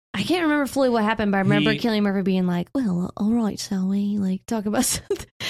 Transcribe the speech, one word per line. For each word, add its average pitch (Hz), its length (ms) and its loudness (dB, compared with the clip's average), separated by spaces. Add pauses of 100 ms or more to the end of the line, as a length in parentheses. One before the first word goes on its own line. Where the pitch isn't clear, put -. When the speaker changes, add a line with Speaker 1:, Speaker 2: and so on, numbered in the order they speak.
(160)
Speaker 1:
I 196 80 -2
can't 339 200 0
remember 294 220 2
fully 262 240 2
what 233 140 2
happened, 214 280 0
but 196 60 2
I 190 40 4
remember 202 320 4
Speaker 2:
He 214 60 -2
Speaker 1:
Cillian 214 220 0
Murphy 196 220 0
being 185 240 0
like, 175 260 -2
"Well, 185 440 -2
all 208 140 0
right, 233 280 0
shall 185 300 -2
we, 202 280 0
like, 190 300 -2
talk 208 180 -2
about 226 200 2
<laughs> - 0 -
something?" - 420 -4 (220)